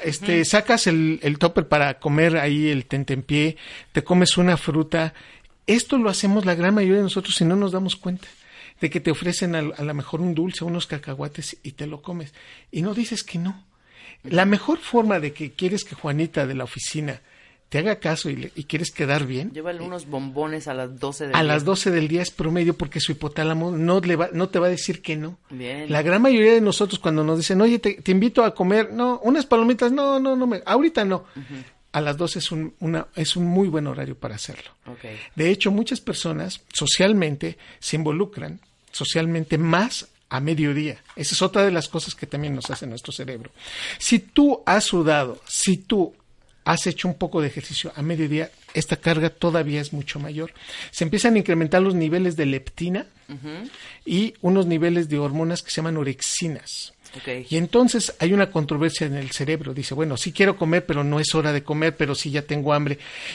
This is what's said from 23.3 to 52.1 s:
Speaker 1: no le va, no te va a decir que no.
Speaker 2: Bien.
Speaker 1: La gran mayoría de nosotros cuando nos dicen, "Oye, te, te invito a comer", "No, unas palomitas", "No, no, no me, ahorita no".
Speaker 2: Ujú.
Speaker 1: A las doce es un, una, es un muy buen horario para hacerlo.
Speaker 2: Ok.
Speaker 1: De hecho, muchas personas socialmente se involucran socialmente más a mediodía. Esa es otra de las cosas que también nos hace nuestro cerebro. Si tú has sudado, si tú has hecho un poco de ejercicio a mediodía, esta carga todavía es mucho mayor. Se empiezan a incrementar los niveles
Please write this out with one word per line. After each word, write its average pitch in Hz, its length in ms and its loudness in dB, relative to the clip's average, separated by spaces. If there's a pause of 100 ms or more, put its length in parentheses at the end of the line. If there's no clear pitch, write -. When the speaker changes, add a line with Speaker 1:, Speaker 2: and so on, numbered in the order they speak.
Speaker 1:
no 170 280 2
le 175 160 0
va, 170 160 0
no 175 160 -2
te 185 100 -2
va 175 100 4
a - 20 2
decir 175 320 -6
que 160 140 -4
no. 156 220 -8 (120)
Speaker 2:
Bien. 139 420 -8
Speaker 1:
La 151 80 2
gran 175 220 4
mayoría 233 320 8
de 226 80 6
nosotros 202 360 2
cuando 156 260 0
nos 160 120 2
dicen, 185 240 2
"Oye, 233 180 6
te, 202 220 0
te 196 100 -2
invito 214 320 4
a 220 120 4
comer", 202 380 2
"No, 240 300 -2
unas 269 220 2
palomitas", 240 480 4
"No, 277 260 2
no, 269 160 0
no 254 120 0
me, 214 180 -2
ahorita 247 400 2
no". 185 140 0 (180)
Speaker 2:
Ujú. 139 180 -14 (380)
Speaker 1:
A 147 80 -2
las 147 160 -2
doce 170 240 -2
es - 120 -4
un, 160 280 -6
una, 160 260 -4 (100)
es 156 200 -2
un 175 100 0
muy 185 220 2
buen 151 180 -2
horario 135 280 -6
para 120 200 -12
hacerlo. - 360 -14 (160)
Speaker 2:
Ok. 120 180 -18 (320)
Speaker 1:
De 160 140 2
hecho, 196 200 2
muchas 220 300 0
personas 165 600 -6 (120)
socialmente 165 840 2 (240)
se - 160 -4
involucran 160 640 -4 (320)
socialmente 165 640 -2
más 170 500 0 (220)
a 131 100 -4
mediodía. 151 580 0 (180)
Esa - 180 -4
es - 80 0
otra 190 220 4
de 196 60 4
las 165 180 -2
cosas - 260 -8
que - 120 -14
también 143 280 -6
nos 127 160 -8
hace 147 160 -10
nuestro 123 260 -12
cerebro. 127 380 -12 (480)
Si - 200 4
tú - 480 4
has 202 180 4
sudado, 147 640 2
si 185 300 2
tú 190 360 0 (500)
has 160 220 0
hecho 180 220 -4
un 160 60 -4
poco 165 260 -4
de 147 80 0
ejercicio - 480 -10
a 143 60 -6
mediodía, 156 480 -2 (240)
esta 156 220 -2
carga 160 340 0
todavía 156 500 0
es 147 140 -8
mucho 143 260 -8
mayor. 151 320 -8 (380)
Se - 140 -2
empiezan 214 320 4
a - 20 6
incrementar 170 420 2
los 190 140 4
niveles 170 420 2